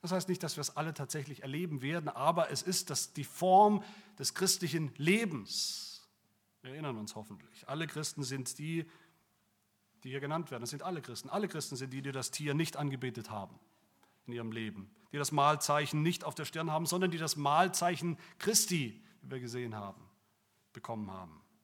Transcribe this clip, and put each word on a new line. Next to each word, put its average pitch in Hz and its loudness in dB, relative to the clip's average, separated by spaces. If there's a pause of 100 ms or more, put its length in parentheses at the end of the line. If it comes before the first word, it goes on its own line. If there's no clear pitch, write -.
Das 170 -2
heißt 185 0
nicht, 180 0
dass 160 -4
wir 147 -4
es - -4
alle 156 -2
tatsächlich 143 -6
erleben 147 -4
werden, 151 -2
aber 160 2
es 147 -2
ist 180 0
das, - -2
die 143 -6
Form 190 8 (360)
des - -2
christlichen 160 2
Lebens. 165 0 (540)
Wir 131 -12
erinnern 143 -6
uns 107 -8
hoffentlich. - -14
Alle 151 -2
Christen 147 -6
sind 131 -4
die, 160 -2 (1160)
die 127 -12
hier 135 -4
genannt 151 -2
werden. 117 -6
Das 117 -6
sind 143 -8
alle 170 -4
Christen. - -12
Alle 202 0
Christen 143 -6
sind 127 -8
die, 135 -6
die 135 -6
das 131 -4
Tier 147 -2
nicht 160 0
angebetet 127 -4
haben 101 -8 (680)
in 120 -10
ihrem 113 -4
Leben, 107 -6 (220)
die 143 -4
das 143 -2
Malzeichen 147 4
nicht 170 2
auf 151 -6
der 156 -6
Stirn 165 -4
haben, 165 0
sondern 180 2
die 165 -4
das 156 0
Malzeichen 170 4 (220)
Christi, 175 2 (180)
wie 131 -14
wir 131 -6
gesehen 120 -6
haben, 101 -10 (680)
bekommen 107 -6
haben. 87 -12 (220)